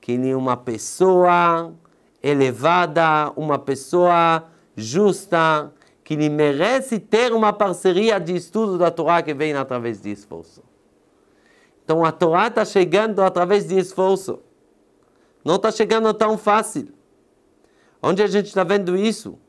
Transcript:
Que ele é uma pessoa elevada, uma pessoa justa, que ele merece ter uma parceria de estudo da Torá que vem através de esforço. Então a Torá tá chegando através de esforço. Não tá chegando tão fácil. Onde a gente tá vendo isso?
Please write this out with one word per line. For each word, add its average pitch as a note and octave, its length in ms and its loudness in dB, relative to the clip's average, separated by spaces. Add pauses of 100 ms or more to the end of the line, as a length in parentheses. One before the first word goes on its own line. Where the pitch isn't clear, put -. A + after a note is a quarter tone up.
Que - 120 -6
ele B2+ 180 -2
é C3 60 -2
uma B2+ 200 -2
pessoa E3+ 1160 2 (480)
elevada, D3+ 1120 0
uma D3+ 220 -4
pessoa E3 880 0 (320)
justa, D#3+ 960 0 (320)
que D#3 100 -6
ele D3+ 140 0
merece F3 720 0
ter A#3 320 0
uma A3 200 2
parceria G3 680 0
de F3 160 -6
estudo F#3+ 420 -4
da E3+ 120 4
Torá E3+ 320 0
que D3 120 -6
vem D3 200 -2
através B2 460 -6
de G2+ 120 -10
esforço. E2 500 -18 (1200)
Então D#3+ 200 0
a D#3+ 80 2
Torá F3 360 2
tá A3 160 0
chegando G3 580 0
através F#3 440 0
de F3+ 100 -2
esforço. F#3+ 640 -2 (1040)
Não E3 140 2
tá G#3+ 140 0
chegando A3 420 2
tão G#3+ 240 0
fácil. G#3 500 -2 (1120)
Onde F3+ 220 0
a G#3 60 2
gente G3 260 -2
tá F#3+ 80 0
vendo F3+ 340 -2
isso? G3 400 -4 (120)